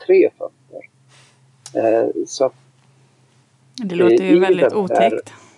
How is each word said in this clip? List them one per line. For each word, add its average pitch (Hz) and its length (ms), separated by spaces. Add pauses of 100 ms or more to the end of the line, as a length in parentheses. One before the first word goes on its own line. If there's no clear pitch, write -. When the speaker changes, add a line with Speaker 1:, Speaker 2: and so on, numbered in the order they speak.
Speaker 1:
tre - 320
fötter." - 500 (840)
Eh, 113 340 (180)
så - 180
att, 131 100 (1300)
Speaker 2:
Det 180 100
låter 180 300
ju 185 60
Speaker 1:
eh, 170 60
i - 20
Speaker 2:
väldigt 180 320
Speaker 1:
den - 80
här, 196 60
Speaker 2:
otäckt. 113 480 (260)